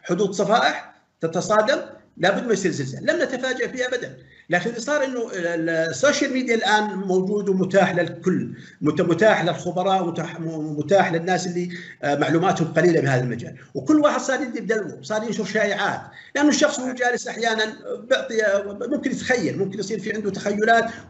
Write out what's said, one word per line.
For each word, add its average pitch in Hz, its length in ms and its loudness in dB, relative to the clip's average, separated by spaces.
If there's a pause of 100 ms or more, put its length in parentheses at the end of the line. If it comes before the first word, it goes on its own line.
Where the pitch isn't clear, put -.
حدود 180 280 0
صفائح - 640 0 (260)
تتصادم، 214 600 2 (360)
لابد 190 300 2
ما 226 60 2
يصير 185 180 0
زلزال، 135 340 -6
لم 320 180 0
نتفاجأ 254 440 -4
فيه 247 200 -4
أبدا. 247 300 -6 (320)
لكن 180 200 0
اللي 233 100 -6
صار 285 240 0
إنه 247 280 -4
ال-، 175 160 -4
ال-، 170 220 -2
السوشيال 262 640 2
ميديا 247 220 0
الآن 208 400 2
موجود 190 540 0
ومتاح 185 460 4
للكل، - 640 -2 (240)
مت-، 151 200 2
متاح 175 420 4
للخبراء، 180 600 0
متاح، 165 360 -6
م-، 156 400 -6
متاح 170 340 4
للناس 175 340 0
اللي، 175 220 -4 (340)
آه، 143 120 0
معلوماتهم 165 580 2
قليلة 165 280 4
بهذا 131 220 2
المجال، - 340 -6 (160)
وكل 302 260 4
واحد 269 200 4
صار 254 220 -2
يدي 240 200 -6
بدلوه، 190 400 -2
صار 214 220 -4
ينشر 214 220 -4
شائعات، 202 560 0 (340)
لأنه 285 140 4
الشخص - 300 2
وهو 254 140 -4
جالس 247 340 -2
أحيانا 220 460 -2 (260)
بيعطي، 214 640 0 (240)
ممكن 277 240 -2
يتخيل، 175 480 0
ممكن 190 200 -4
يصير 214 200 -6
في 208 160 -6
عنده 208 160 -4
تخيلات 220 600 2 (180)